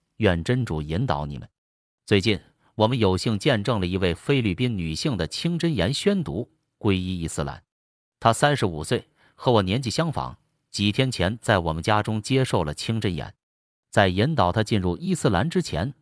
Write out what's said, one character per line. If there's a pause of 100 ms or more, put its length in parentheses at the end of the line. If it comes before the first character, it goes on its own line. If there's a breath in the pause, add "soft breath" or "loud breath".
(160)
愿
真
主
引
导
你
们。 (560)
最
近， (340 soft breath)
我
们
有
幸
见
证
了
一
位
菲
律
宾
女
性
的
清
真
言
宣
读， (280)
皈
依
伊
斯
兰。 (580)
她
三
十
五
岁， (260 soft breath)
和
我
年
纪
相
仿， (360)
几
天
前
在
我
们
家
中
接
受
了
清
真
言。 (580)
在
引
导
她
进
入
伊
斯
兰
之
前，